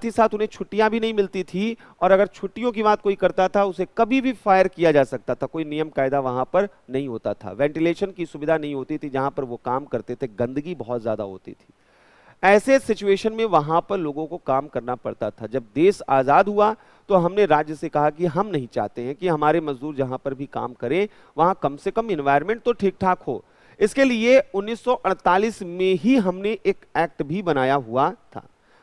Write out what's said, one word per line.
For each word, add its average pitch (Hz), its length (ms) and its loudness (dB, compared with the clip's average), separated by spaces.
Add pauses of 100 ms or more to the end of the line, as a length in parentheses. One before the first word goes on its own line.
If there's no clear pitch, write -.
ही 233 60 -4
साथ 220 240 2
उन्हें 214 140 -2
छुट्टियां 208 420 -2
भी 226 100 -2
नहीं 220 140 -4
मिलती 196 300 -2
थी, 214 320 -4 (240)
और 185 100 2
अगर 190 160 6
छुट्टियों 220 460 -6
की 214 100 -4
बात 208 200 2
कोई 202 120 0
करता 185 340 0
था, 202 160 2
उसे 185 220 -4 (120)
कभी 226 220 2
भी 254 120 -2
फायर 190 360 4
किया 165 240 2
जा 143 120 6
सकता 127 300 -6
था, 135 120 -4
कोई 160 180 -6
नियम 151 240 -4
कायदा 139 320 0
वहां 127 240 -2
पर 196 240 0 (220)
नहीं 135 180 -4
होता 110 260 -6
था, 101 180 -12
वेंटिलेशन 160 580 -2
की 175 160 -8
सुविधा 156 320 -2
नहीं 147 160 -6
होती 135 240 -6
थी 151 100 -10
जहां 135 220 -2
पर 139 140 -6
वो 120 200 -10
काम 131 200 -4
करते 123 300 -8
थे, 131 120 -8
गंदगी 131 480 -6
बहुत 120 280 -8
ज्यादा 107 220 -4
होती 98 280 -14
थी। - 200 -20 (720)
ऐसे 233 340 6
सिचुएशन 202 540 0
में 226 120 -2
वहां 165 360 2
पर 202 180 -4
लोगों 151 280 -6
को 160 100 -12
काम 139 300 -2
करना 123 280 -6
पड़ता 110 360 -6
था। - 160 -14
जब 117 180 -6 (100)
देश 185 340 2
आजाद 139 400 4
हुआ 208 280 2 (320)
तो 202 60 4
हमने 190 320 2
राज्य 151 280 2
से 156 140 -8
कहा 151 220 2
कि 160 160 -4
हम 175 200 -2
नहीं 151 200 -4
चाहते 110 360 -6
हैं 127 120 -6
कि 180 140 -6
हमारे 156 320 2
मजदूर 147 340 -8
जहां 131 240 -4
पर 135 160 -6
भी 135 120 -10
काम 120 260 -8
करें, 156 360 -2 (300)
वहां 175 160 4
कम 143 220 -4
से 190 140 -6
कम 226 200 -4
एनवायरनमेंट 151 520 0
तो 240 100 0
ठीक 196 280 -2
ठाक 185 220 0
हो। 123 220 -8 (360)
इसके 269 240 2
लिए 247 380 4 (120)
उन्नीस 214 300 -6
सौ 247 100 0
अड़तालीस 196 680 0
में 185 320 0
ही 202 220 2
हमने 196 500 -2
एक 196 100 0 (200)
एक्ट 165 260 -2
भी 160 200 -4
बनाया 135 320 2
हुआ 131 360 0
था, - 320 -16 (400)